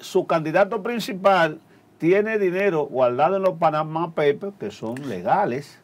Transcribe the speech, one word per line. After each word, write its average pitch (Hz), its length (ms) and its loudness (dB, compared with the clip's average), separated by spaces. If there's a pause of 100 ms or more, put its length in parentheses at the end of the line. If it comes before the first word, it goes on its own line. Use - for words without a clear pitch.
su - 260 -2
candidato 180 560 0
principal 190 760 0 (380)
tiene 208 420 2
dinero 180 460 0
guardado 135 500 2
en 190 60 -2
los 185 160 0
Panama 156 540 -2
Papers, 160 460 0
que 101 140 -8
son 127 360 -10
legales 123 760 -2